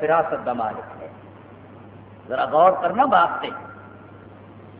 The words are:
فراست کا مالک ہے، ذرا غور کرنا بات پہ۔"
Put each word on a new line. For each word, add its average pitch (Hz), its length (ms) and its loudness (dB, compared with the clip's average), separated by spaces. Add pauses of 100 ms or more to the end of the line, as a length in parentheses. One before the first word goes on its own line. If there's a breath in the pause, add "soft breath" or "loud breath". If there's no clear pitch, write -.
فراست 151 440 0
کا 123 80 -4
مالک 113 500 -8
ہے، - 60 -16 (1200)
ذرا 131 160 -2
غور 160 280 6 (100)
کرنا 196 220 0
بات 180 380 2
پہ۔" 147 40 -8 (1300)